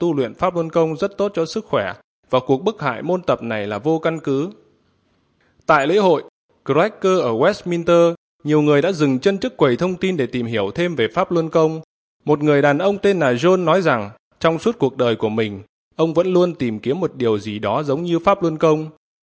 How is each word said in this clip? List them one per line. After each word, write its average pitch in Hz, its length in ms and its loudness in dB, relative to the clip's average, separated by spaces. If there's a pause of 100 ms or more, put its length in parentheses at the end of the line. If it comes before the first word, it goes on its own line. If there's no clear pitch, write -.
tu 170 140 0
luyện 123 200 -2
Pháp 180 200 -2
Luân 165 160 -4
Công 160 260 0
rất 196 200 -4
tốt 202 180 -2
cho 165 120 -2
sức - 200 -8
khỏe 98 260 -2 (380)
và 127 100 2
cuộc 135 220 0
bức 208 200 -4
hại 117 200 -4
môn 175 200 -4
tập 127 200 -2
này 110 240 -4
là 104 120 -4
vô 156 200 -2
căn 160 220 -2
cứ. 147 300 -4 (1160)
Tại 143 200 4
lễ 175 120 2
hội 180 240 2 (420)
Cracker 185 560 0
ở 123 120 0
Westminster, 170 840 2 (300)
nhiều 151 180 2
người 147 200 4
đã 180 100 0
dừng 143 260 0
chân 196 200 0
trước 254 180 -6
quầy 131 200 2
thông 180 180 -2
tin 185 220 -4
để 131 100 -2
tìm 123 200 -6
hiểu 104 280 -2
thêm 170 220 -4
về 113 120 0
Pháp 180 240 -2
Luân 160 180 -2
Công. 160 300 2 (440)
Một 147 180 0
người 147 200 4
đàn 143 160 2
ông 196 200 0
tên 196 200 0
là 139 140 2
John 175 320 2
nói 170 180 2
rằng 117 280 0 (300)
trong 165 180 0
suốt 226 200 -2
cuộc 131 180 0
đời 120 200 0
của 110 120 -2
mình, 107 340 -4 (340)
ông 160 180 0
vẫn 180 180 0
luôn 175 220 2
tìm 113 240 -4
kiếm 139 220 -2
một 170 140 -4
điều 113 240 0
gì 104 200 -8
đó 110 240 -2
giống 143 200 -2
như 170 160 -2
Pháp 196 240 0
Luân 160 160 -2
Công. 156 320 0 (320)